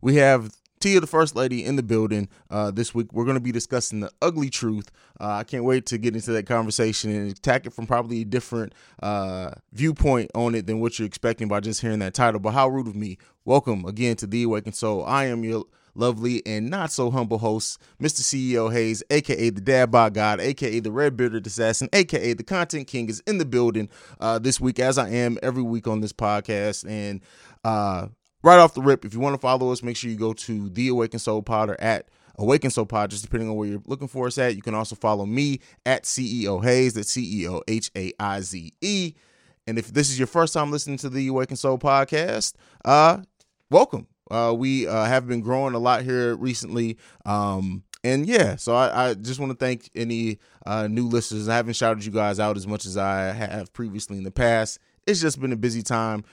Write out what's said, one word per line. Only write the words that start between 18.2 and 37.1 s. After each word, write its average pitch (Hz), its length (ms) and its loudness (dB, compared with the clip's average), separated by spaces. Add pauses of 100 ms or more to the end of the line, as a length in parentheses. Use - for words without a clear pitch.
C 131 300 -2
E 117 60 2
O 113 100 2
Hayes, 113 420 0
A 147 100 4
K 139 140 -2
A 117 160 2
the 101 100 -4
Dad 127 300 4
Bod 117 240 6
God, 107 240 2
A 123 160 -2
K 113 220 -4
A 117 40 0
the 110 120 -4
Red 139 240 2
Bearded 113 280 0
Assassin, 113 480 -2
A 196 120 4
K 120 260 -2
A 117 40 -2
the - 100 -8
Content 165 420 -4
King 117 220 -6
is 107 180 -6
in 208 120 0
the 165 60 0
building, 117 460 2 (300)
uh, 113 180 0
this 127 220 -2
week, 127 180 0
as 127 180 2
I 120 120 0
am 120 340 0
every 127 220 -2
week 117 240 -4
on 110 140 -2
this 104 100 -6
podcast. 104 760 -2
And, 101 320 -8 (440)
uh, 101 420 -2 (380)
right 175 160 12
off 165 120 10
the 143 80 -6
rip, 135 240 4
if 104 80 -12
you 110 60 -8
wanna 139 180 0
follow 127 360 2
us, 120 100 -6
make 120 140 -6
sure 123 120 -6
you 110 80 -6
go 110 160 -2
to 107 360 -8
The 104 180 -2
Awakened 117 340 0
Soul 107 220 -2
Pod 110 280 0
or - 100 -6
at 110 260 0 (300)
Awakened 127 360 2
Soul 113 140 -2
Pod, 104 240 -2
just 104 140 -10
depending 113 260 -4
on 110 60 -4
where 107 100 -4
you're 101 180 -8
looking 135 220 -8
for 123 220 -4
us 123 100 -4
at. 123 160 2
You 101 80 -10
can 107 140 -4
also 110 180 -4
follow 104 320 0
me 135 320 0 (260)
at 127 220 0
C 120 360 -4
E 95 40 -2
O 95 140 -2
Hayes, 123 340 4
that's 107 160 -4